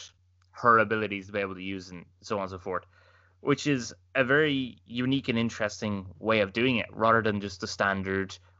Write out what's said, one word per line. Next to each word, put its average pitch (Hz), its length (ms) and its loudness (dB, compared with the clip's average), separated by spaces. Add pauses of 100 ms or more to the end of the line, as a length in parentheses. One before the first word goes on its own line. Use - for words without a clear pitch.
(520)
her 117 280 6
abilities 104 480 0
to 101 60 -16
be 104 60 0
able 95 160 -4
to 92 80 -10
use 95 260 -8
and 87 160 -14 (160)
so 110 160 -4
on 98 60 -2
and 92 80 -8
so 92 80 -10
forth, 90 260 -6 (560)
which 143 260 0
is 127 260 -2 (220)
a 135 80 2
very 135 640 0
unique 127 440 -2
and 117 100 2
interesting 107 680 -4 (140)
way 110 220 2
of 95 120 0
doing 120 240 2
it, 98 140 -2
rather 113 300 4
than 104 200 0
just 95 200 -8
the 107 60 -6
standard, 95 680 -2 (220)